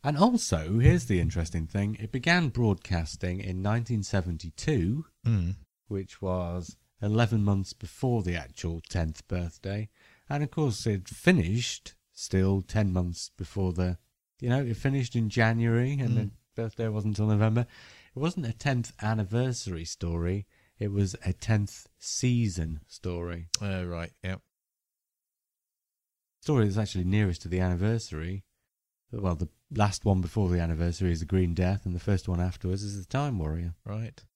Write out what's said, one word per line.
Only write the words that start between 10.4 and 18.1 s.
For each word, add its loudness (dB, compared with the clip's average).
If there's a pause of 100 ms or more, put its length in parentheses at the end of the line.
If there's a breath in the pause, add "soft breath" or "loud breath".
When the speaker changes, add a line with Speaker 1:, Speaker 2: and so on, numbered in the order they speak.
Speaker 1:
of -4
course, -2
it 0
finished 2 (200)
still 2
ten 0
months -2
before -4
the, 0 (420)
you -4
know, 2
it -2
finished -2
in 2
January 2
and 0
the 4
Speaker 2:
Mm. -4 (240)
Speaker 1:
birthday -4
wasn't -2
until 2
November. 4 (500 loud breath)